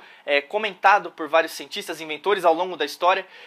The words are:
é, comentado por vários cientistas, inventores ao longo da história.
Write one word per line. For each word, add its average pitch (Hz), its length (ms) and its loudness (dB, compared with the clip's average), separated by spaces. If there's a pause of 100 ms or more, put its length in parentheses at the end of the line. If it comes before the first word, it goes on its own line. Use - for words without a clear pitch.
(260)
é, 143 160 0
comentado 196 720 0
por 156 180 -10
vários 160 240 2
cientistas, 160 480 -10
inventores 165 420 -4
ao 170 100 6
longo 175 220 -2
da 151 80 -2
história. 185 420 0 (220)